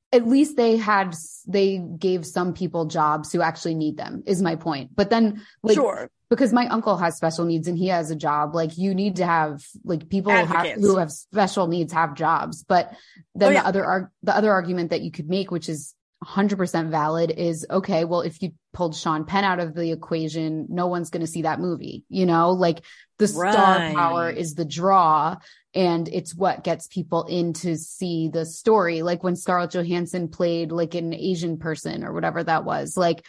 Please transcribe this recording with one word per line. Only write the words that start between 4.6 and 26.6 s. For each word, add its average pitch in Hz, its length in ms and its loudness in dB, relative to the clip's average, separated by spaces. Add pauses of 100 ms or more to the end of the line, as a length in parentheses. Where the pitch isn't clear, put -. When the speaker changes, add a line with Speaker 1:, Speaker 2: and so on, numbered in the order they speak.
Speaker 1:
But 202 160 2
then, 226 320 2 (220)
like, 220 100 6
Speaker 2:
Sure. 202 340 2 (220)
Speaker 1:
because 233 220 4
my 240 160 4
uncle 214 300 2
has 170 180 0
special 165 280 0
needs 165 220 0
and 175 100 -2
he 185 120 0
has 165 240 0
a 160 40 -6
job, 151 380 0
like, 165 240 -2
you 190 160 0
need 190 220 -2
to 175 100 0
have, 156 340 2 (220)
like, 165 260 -4
people 196 220 0
have, 175 220 4
Speaker 2:
Advocates. 170 340 0
Speaker 1:
who 190 120 6
have 165 120 0
special 190 560 0
needs 165 260 -2
have 160 220 0
jobs. 160 480 -2
But - 300 2 (420)
then 190 140 6
Speaker 2:
Oh, - 20 6
Speaker 1:
the - 40 6
Speaker 2:
yeah. 185 100 4
Speaker 1:
other 190 200 0
arg-, 185 260 -2 (120)
the - 140 2
other 214 160 4
argument 175 380 0
that 165 100 -2
you 165 100 -8
could 151 180 -10
make, 190 220 -2
which 165 180 -6
is 151 280 -10 (240)
a - 40 -18
hundred 196 320 0
percent 170 340 -2
valid, 160 400 0
is, 165 400 -4
okay, 190 340 0
well, 170 180 -2
if 170 200 -8
you 175 100 -4 (200)
pulled 165 240 -4
Sean 160 280 -2
Penn 196 200 0
out 185 160 0
of 165 140 -4
the 165 180 -2
equation, 160 760 -4
no 175 200 -2
one's 175 220 -4
gonna 165 180 -4
see 165 140 -6
that 160 180 -2
movie, - 480 -6
you 185 180 0
know? 170 260 4
Like, 175 300 2 (360)
the 214 100 4
star 190 500 4
Speaker 2:
Right. 160 160 -2
Speaker 1:
power 170 340 0
is 160 260 -6
the 165 100 -4
draw, 165 720 4 (380)
and 170 340 2
it's 170 260 -6
what 180 300 0